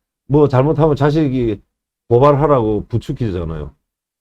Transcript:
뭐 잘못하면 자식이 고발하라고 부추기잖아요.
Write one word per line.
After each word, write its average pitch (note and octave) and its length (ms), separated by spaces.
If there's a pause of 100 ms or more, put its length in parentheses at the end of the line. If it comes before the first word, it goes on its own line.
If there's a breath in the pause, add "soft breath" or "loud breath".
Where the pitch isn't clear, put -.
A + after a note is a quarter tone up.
(280)
뭐 C#3+ 200
잘못하면 C#3+ 480
자식이 C3 680 (480)
고발하라고 B2+ 760
부추기잖아요. F2 840 (480)